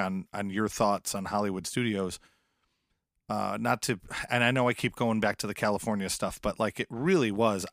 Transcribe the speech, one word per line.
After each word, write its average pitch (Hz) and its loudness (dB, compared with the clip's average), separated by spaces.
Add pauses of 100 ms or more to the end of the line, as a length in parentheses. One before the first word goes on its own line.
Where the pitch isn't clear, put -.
on, 95 -2
on 101 -4
your 104 0
thoughts 101 0
on 98 -4
Hollywood 98 -2
Studios, 101 -2 (1080)
uh, 101 -2
not 120 0
to, 110 -2 (300)
and 120 4
I 120 6
know 127 4
I 120 2
keep - -2
going 113 2
back 104 2
to - -6
the 101 -4
California 104 0
stuff, - -4
but, 104 -2
like, 107 0
it 120 -2
really 135 2
was 101 2